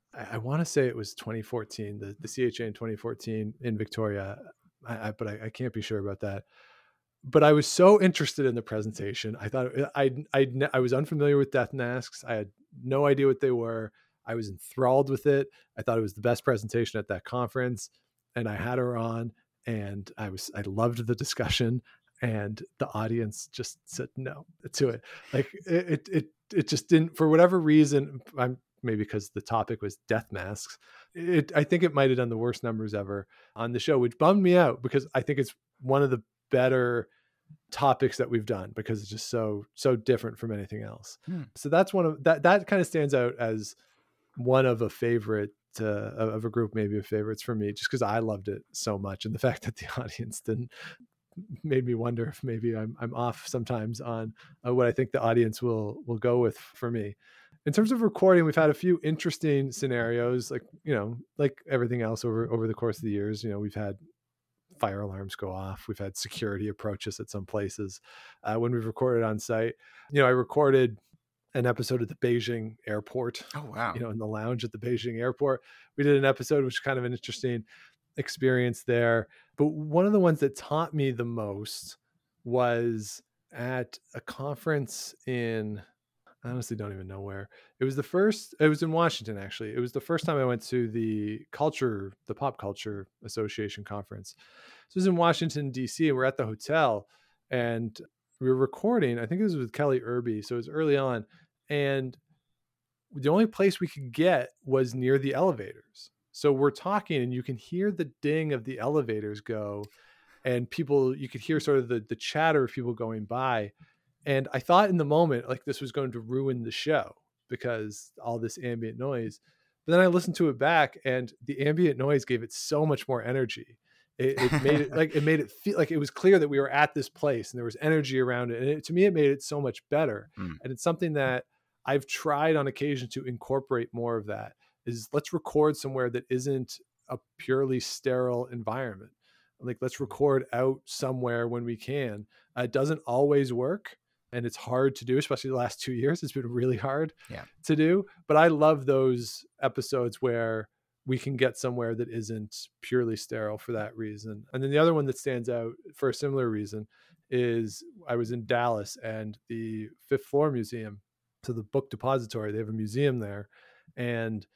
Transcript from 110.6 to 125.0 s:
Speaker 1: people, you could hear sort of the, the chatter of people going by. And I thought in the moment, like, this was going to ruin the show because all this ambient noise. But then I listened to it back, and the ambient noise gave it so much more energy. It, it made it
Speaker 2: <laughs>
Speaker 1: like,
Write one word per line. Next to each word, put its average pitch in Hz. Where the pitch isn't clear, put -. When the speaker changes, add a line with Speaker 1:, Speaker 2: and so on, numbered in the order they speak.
Speaker 1:
people, 135
you 135
could 117
hear 156
sort 147
of 123
the, 117
the 117
chatter 151
of 113
people 123
going 110
by. 117
And 139
I 131
thought 190
in 180
the 156
moment, 147
like, 127
this 139
was 131
going 135
to 117
ruin 123
the 113
show -
because 110
all 117
this 113
ambient 117
noise. 120
But 160
then 175
I 185
listened 175
to 170
it 127
back, 147
and 127
the 135
ambient 151
noise 139
gave 120
it 117
so 151
much 147
more 120
energy. 127
It, 131
it 131
made 147
it 143
Speaker 2:
<laughs> 135
Speaker 1:
like, 160